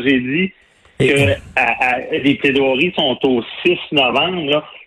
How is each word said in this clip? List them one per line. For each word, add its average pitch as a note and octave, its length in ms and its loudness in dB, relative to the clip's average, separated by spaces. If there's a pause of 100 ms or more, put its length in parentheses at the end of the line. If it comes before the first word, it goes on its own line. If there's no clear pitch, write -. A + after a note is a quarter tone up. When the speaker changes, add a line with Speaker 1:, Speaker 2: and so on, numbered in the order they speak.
Speaker 1:
j'ai C3 160 4
dit D#3 320 -2 (460)
Speaker 2:
Et C3+ 100 2
Speaker 1:
que C#3 220 4 (260)
à, B2+ 380 0
à, B2 40 -2 (240)
les C#3 120 4
plaidoiries C3+ 600 0
sont C3+ 280 -2
au B2+ 180 2 (220)
six F3 140 2 (140)
novembre, C#3+ 580 0
là, D3+ 140 0 (220)